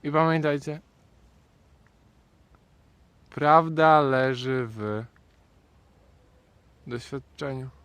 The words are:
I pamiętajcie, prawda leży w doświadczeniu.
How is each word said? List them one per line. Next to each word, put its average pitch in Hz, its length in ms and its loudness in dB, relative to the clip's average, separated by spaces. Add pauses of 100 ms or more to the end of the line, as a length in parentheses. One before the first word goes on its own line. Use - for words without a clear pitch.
I 147 80 -8
pamiętajcie, 156 680 0 (2500)
prawda 156 720 4
leży 131 680 -2
w 107 360 -8 (1800)
doświadczeniu. 135 840 -12 (140)